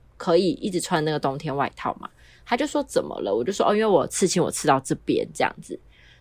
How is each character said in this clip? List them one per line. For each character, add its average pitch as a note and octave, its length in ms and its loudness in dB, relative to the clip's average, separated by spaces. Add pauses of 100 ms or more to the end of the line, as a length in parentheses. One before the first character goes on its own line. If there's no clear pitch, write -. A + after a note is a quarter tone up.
(180)
可 E3+ 180 2
以 F3+ 160 4
一 - 180 -4
直 E3 120 -2
穿 E3 240 0
那 D#3 40 0
个 D3+ 80 0
冬 C#3 200 -2
天 D3 180 -6
外 C#3 180 -2
套 - 280 -6
吗？” - 80 -14 (360)
他 A#3+ 120 0
就 D4 100 -2
说 C#4+ 160 -2
：“怎 - 180 -2
么 - 200 -10
了？” G2 120 0
我 A2 80 2
就 F#3 120 -2
说 - 180 0
：“哦， - 20 2
因 G#3 60 2
为 A3 60 2
我 F#3 220 4
刺 - 200 0
青， E3+ 160 2
我 - 80 0
刺 - 160 -2
到 C#3 140 6
这 - 120 -4 (120)
边 A2 280 0
这 - 80 -6
样 - 200 0
子。” - 180 -14 (420)